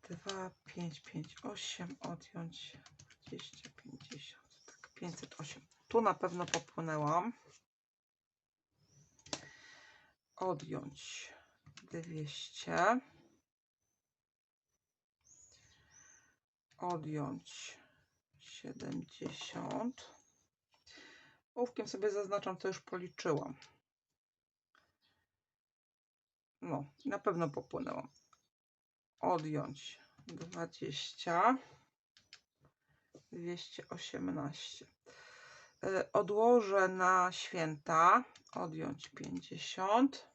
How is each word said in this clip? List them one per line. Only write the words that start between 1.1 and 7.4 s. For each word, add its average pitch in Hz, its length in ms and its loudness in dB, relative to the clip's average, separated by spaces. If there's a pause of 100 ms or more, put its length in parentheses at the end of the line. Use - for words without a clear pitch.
osiem, - 580 -8
odjąć 165 800 -10 (480)
dwieście - 440 -14
pięćdziesiąt. - 960 -18
Tak, - 280 -20
pięćset - 460 -12
osiem. 143 260 -12 (220)
Tu 226 120 6
na 202 140 6
pewno 175 320 -2
popłynęłam. 165 840 2 (3000)